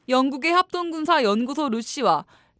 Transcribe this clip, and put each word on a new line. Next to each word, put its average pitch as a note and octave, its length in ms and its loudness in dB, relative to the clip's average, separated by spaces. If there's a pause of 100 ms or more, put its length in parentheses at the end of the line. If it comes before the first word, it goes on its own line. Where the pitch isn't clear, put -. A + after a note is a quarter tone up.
영국의 C4 460 0
합동군사 E4+ 680 0
연구소 B3 460 0
루시와 A3 560 0 (340)